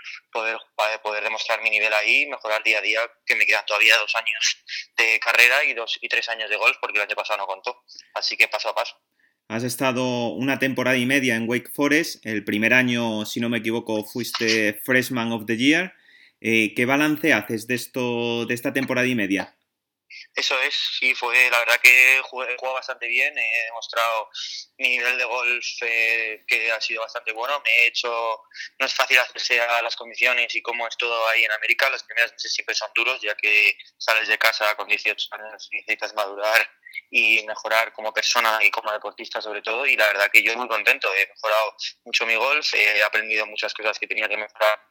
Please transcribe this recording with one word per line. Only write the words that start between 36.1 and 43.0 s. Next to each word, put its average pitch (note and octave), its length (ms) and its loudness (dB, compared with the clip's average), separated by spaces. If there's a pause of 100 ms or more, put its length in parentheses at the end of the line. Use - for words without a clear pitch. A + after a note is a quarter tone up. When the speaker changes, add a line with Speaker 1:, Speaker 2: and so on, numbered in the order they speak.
Speaker 1:
madurar G#2 560 0 (400)
y A2 380 2
mejorar A2 460 0
como G#2+ 200 -6
persona A2 500 2
y G#2 60 6
como A2 220 -4
deportista G#2+ 500 -8
sobre G#2+ 220 -8
todo, A2+ 240 -4
y B2+ 100 0
la G#2+ 100 6
verdad G2+ 240 2
que A2 120 6
yo A2 120 0
muy B2 120 -6
contento, A2 480 0
he G2 120 2
mejorado G#2+ 480 0 (280)
mucho A#2 240 -2
mi A2+ 80 0
golf, C#3 400 0
he G#2 280 4